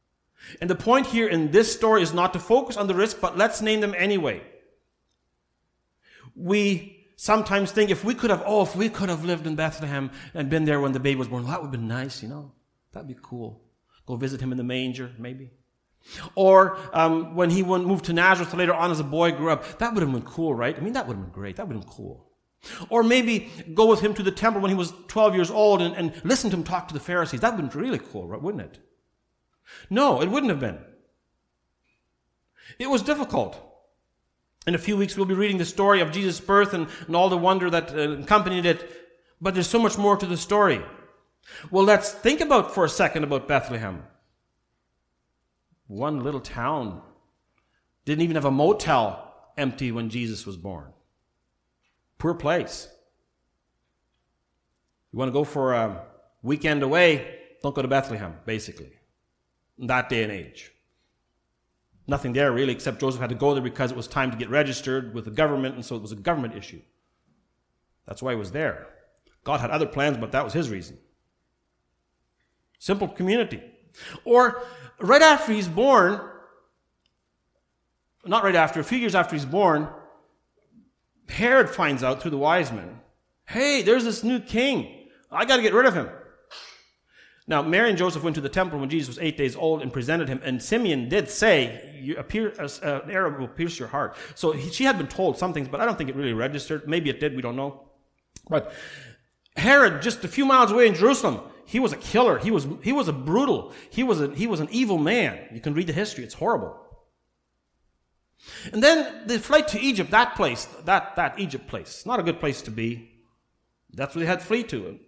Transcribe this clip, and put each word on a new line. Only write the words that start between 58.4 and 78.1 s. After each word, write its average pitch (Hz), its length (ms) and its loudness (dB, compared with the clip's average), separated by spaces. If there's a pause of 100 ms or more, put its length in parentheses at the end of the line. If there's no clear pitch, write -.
basically, 85 480 -10 (840)
in 135 100 -12
that 127 200 0
day 117 140 0
and 107 80 -4
age. - 400 -14 (1400)
Nothing 135 260 -4
there, 135 200 2
really, 127 200 0
except 120 280 -8
Joseph 131 200 -2
had 120 100 -4
to 123 60 -6
go 143 180 2
there 135 80 -2
because 123 280 -4
it 127 60 -10
was 117 120 -10
time 131 220 -2
to 117 60 -8
get 110 140 -8
registered 131 640 -2
with 117 100 -10
the 110 60 -12
government, 135 440 0
and 117 100 -14
so 120 120 -10
it 107 60 -12
was 104 100 -14
a 110 40 -12
government 120 380 -4
issue. 98 260 -18 (1300)
That's - 160 -16
why 127 100 -4
he 117 60 -4
was 95 140 -10
there. 135 360 -6 (560)
God 135 160 -2
had 123 100 -4
other 156 160 0
plans, 143 300 0
but 113 160 -8
that 135 120 0
was 113 80 -10
his 151 180 -2
reason. 92 280 -12 (1800)
Simple 202 300 -2
community. 190 540 -2 (640)
Or 240 380 6 (360)
right 254 240 6
after 302 300 6
he's 208 160 -2
born, 202 520 4 (2000)